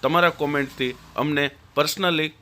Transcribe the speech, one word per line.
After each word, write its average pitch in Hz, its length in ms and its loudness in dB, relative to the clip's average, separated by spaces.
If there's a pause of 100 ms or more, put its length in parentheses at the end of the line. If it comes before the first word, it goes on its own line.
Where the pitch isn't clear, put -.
તમારા 170 280 4
કોમેન્ટથી 143 640 -2 (220)
અમને 143 360 0 (220)
પર્સનલી 156 580 0 (100)